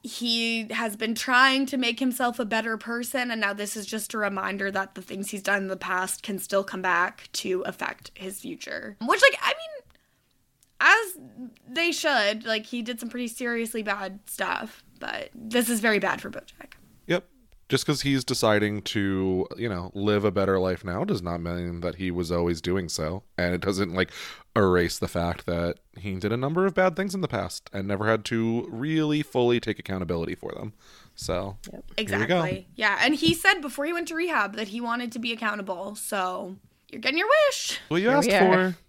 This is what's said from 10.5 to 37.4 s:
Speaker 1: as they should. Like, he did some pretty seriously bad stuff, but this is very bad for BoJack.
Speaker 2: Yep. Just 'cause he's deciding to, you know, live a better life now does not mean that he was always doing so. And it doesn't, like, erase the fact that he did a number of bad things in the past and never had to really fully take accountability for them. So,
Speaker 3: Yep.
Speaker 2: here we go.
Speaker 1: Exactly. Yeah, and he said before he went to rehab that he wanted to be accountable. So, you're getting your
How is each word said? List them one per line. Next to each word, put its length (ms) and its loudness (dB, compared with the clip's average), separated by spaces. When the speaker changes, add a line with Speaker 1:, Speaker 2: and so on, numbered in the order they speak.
Speaker 1:
as 720 2
they 240 0
should. 540 2
Like, 200 -2
he 160 -6
did 180 -6
some 80 -8
pretty 200 -6
seriously 540 -4
bad 440 -6
stuff, 580 -6
but 340 -8
this 340 0
is 120 0
very 180 4
bad 220 0
for 100 -10
BoJack. 440 -16
Speaker 2:
Yep. 180 0
Just 160 2
'cause 180 0
he's 220 2
deciding 580 2
to, 720 0
you 120 -4
know, 260 -6
live 300 2
a 60 6
better 300 2
life 240 0
now 180 -2
does 200 -2
not 180 -4
mean 400 -4
that 160 -4
he 160 -2
was 180 -2
always 300 2
doing 280 0
so. 360 -4
And 180 0
it 60 -2
doesn't, 320 0
like, 200 2
erase 460 6
the 80 -2
fact 380 -2
that 320 -2
he 160 -6
did 160 -2
a 60 0
number 300 0
of 80 0
bad 200 4
things 200 -4
in 80 -2
the 60 -2
past 440 -4
and 160 -4
never 180 0
had 200 2
to 440 0
really 520 0
fully 360 4
take 220 -2
accountability 560 -2
for 160 -10
them. 220 -10
So, 400 -4
Speaker 3:
Yep. 120 -14
Speaker 2:
here 240 -2
we 60 0
go. 180 2
Speaker 1:
Exactly. 320 -4
Yeah, 240 0
and 160 4
he 180 4
said 260 2
before 260 -6
he 60 -2
went 160 -4
to 60 -8
rehab 420 0
that 120 -4
he 120 -8
wanted 320 -4
to 60 -10
be 140 -6
accountable. 640 -6
So, 600 -4
you're 100 -12
getting 180 2
your 100 2